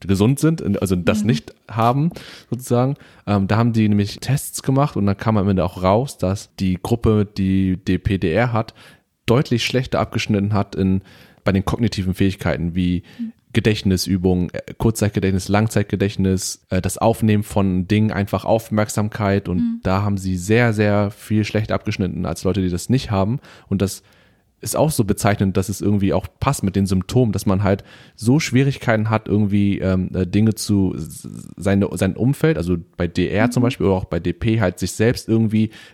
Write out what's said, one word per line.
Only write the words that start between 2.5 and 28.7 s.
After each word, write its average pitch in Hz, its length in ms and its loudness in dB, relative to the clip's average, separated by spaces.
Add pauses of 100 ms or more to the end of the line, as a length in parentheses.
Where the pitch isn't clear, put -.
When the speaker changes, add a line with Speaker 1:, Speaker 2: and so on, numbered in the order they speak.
Speaker 1:
Ähm, 98 220 2
da 104 80 2
haben 117 160 4
die 110 160 2
nämlich 104 320 0
Tests - 440 -4
gemacht 139 340 0
und 101 80 0
dann 98 100 2
kam 110 220 0
am 98 100 0
Ende 92 160 2
auch 87 180 -6
raus, 107 360 2
dass 95 400 -4
die 92 240 0
Gruppe, 107 440 2
die 95 520 0
D-P-D-R 95 760 0
hat, 110 220 -4 (540)
deutlich 120 360 2
schlechter - 380 -2
abgeschnitten 104 500 -2
hat 101 240 -2
in, 95 280 2 (420)
bei 98 80 4
den 95 100 2
kognitiven 98 500 0
Fähigkeiten 87 640 -2
wie 90 280 0 (140)
Speaker 2:
Mhm. 226 140 -8 (220)
Speaker 1:
Gedächtnisübungen, 92 1000 0
äh, - 240 -10
Kurzzeitgedächtnis, 101 720 0
Langzeitgedächtnis, 98 1200 0
äh, 92 120 0
das - 160 -4
Aufnehmen 107 460 2
von 92 420 0
Dingen, 107 260 2
einfach 101 340 -2
Aufmerksamkeit. 104 1040 0
Und 90 80 -2
Speaker 2:
Mhm. 233 260 -2
Speaker 1:
da 98 200 0
haben 101 140 0
sie 92 200 -2
sehr, 113 340 2
sehr 104 400 2
viel 107 320 -2
schlechter 107 320 -2
abgeschnitten 90 500 -4
als 85 200 -4
Leute, 95 160 0
die 92 80 0
das 87 180 -4
nicht 123 240 0
haben. 101 280 0 (280)
Und 98 140 0
das 98 220 -4 (600)
ist - 140 -6
auch 151 140 2
so 120 140 0
bezeichnend, 101 520 0
dass 95 120 0
es 98 120 -6
irgendwie 98 320 0
auch 92 140 -2 (120)
passt - 240 -2
mit 95 120 0
den 98 100 2
Symptomen, 98 460 0
dass 92 160 -4
man 101 160 2
halt 98 200 0 (320)
so 123 240 2
Schwierigkeiten 123 720 0